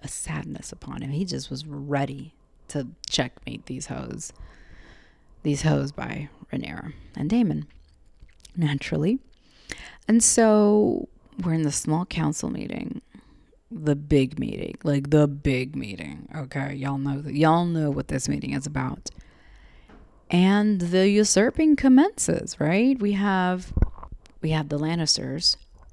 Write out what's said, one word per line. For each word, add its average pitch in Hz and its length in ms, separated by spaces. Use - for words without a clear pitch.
a - 40
sadness - 640
upon - 300
him. 143 80
He 156 160
just 135 240
was 139 160
ready 143 720
to 135 200
checkmate - 600
these - 180
hoes. - 480
These 143 180
hoes 143 300
by - 380
Rhaenyra - 420
and 147 140
Daemon, 170 380
naturally. 160 640
And 220 160
so 208 840
we're 170 100
in 160 80
the 147 100
small 165 360
council 156 420
meeting, - 540
the 151 260
big 143 440
meeting, 50 440
like, 143 280
the 151 160
big 139 480
meeting. 90 600
Okay, 156 380
y'all 139 240
know 139 240
that, 143 140
y'all 160 300
know 160 260
what 139 160
this 135 200
meeting 139 260
is 139 120
about. 131 460
And 196 500
the 185 260
usurping 214 680
commences, - 840
right? 226 400
We 208 120
have, 185 600
we 156 80
have 156 200
the 147 100
Lannisters 156 760